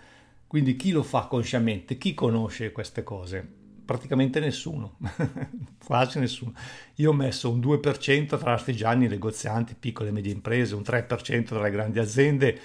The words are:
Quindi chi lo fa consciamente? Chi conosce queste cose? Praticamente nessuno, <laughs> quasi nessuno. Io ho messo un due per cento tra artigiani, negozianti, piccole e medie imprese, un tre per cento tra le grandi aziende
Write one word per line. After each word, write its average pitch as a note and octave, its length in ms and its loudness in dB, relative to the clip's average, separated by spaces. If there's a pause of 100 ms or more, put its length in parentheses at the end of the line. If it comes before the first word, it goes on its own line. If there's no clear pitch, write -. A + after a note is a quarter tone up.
(500)
Quindi C3+ 240 2
chi F3+ 160 -2
lo D#3 140 2
fa - 220 0
consciamente? A2+ 720 0
Chi F#3 160 -2
conosce A2+ 600 0
queste - 320 -8
cose? F#2 420 -8 (380)
Praticamente C3 560 0
nessuno, - 560 -4 (420)
<laughs> - 480 -12
quasi B2+ 320 2
nessuno. A#2+ 360 -2 (420)
Io D3+ 140 4
ho - 20 6
messo C3 400 0
un B2 80 2
due C#3+ 180 4
per D3 200 0
cento D3 380 2
tra - 140 0
artigiani, A#2 560 2
negozianti, G#2+ 720 -2
piccole A2+ 300 -6
e G#2 40 -4
medie G2+ 200 -2
imprese, A2 420 0
un G2+ 80 -4
tre A#2 220 0
per - 180 -4
cento A#2 320 -2
tra G#2+ 80 0
le G#2 80 2
grandi G#2+ 300 0
aziende C3 640 4